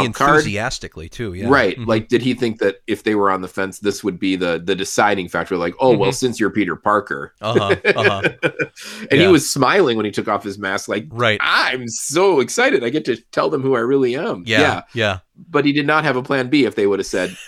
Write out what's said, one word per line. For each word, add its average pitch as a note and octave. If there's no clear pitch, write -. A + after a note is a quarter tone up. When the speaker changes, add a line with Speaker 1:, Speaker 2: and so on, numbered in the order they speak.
Speaker 1:
trump A#2
card?" C#3
Speaker 2:
enthusiastically, G2+
too, A2+
yeah. F#2+
Speaker 1:
Right. B2
Speaker 2:
Mm-hmm. A#2
Speaker 1:
Like, A2
did A#2
he B2
think A#2
that G2
if G#2+
they A2
were G2+
on F#2+
the F#2
fence, F#2+
this G2+
would F#2
be F#2+
the, F2
the F#2+
deciding F#2+
factor? F2
Like, E2+
"Oh, C3
well, G2
Speaker 2:
Mm-hmm. -
Speaker 1:
since B2
you're G2+
Peter F2+
Parker." G2+
Speaker 2:
Uh-huh, G#2+
uh-huh. G2+
Speaker 1:
<laughs> -
And C#3+
he E3+
Speaker 2:
Yeah. -
Speaker 1:
was D#3+
smiling C#3
when A2
he G#2
took A2
off G2+
his G2+
mask, G2
like, A2
Speaker 2:
Right. A2+
Speaker 1:
"I'm D#3
so D#3+
excited. C#3
I A#2+
get D3+
to A#2
tell D3+
them D3+
who C3+
I A#2+
really B2+
am." D3
Speaker 2:
Yeah, G#2+
Speaker 1:
Yeah. G#2+
Speaker 2:
yeah. G#2
Speaker 1:
But D3
he C#3+
did D3
not D#3
have C#3
a B2+
plan C3
B C#3
if G#2
they G2+
would G2
have F#2+
said, F#2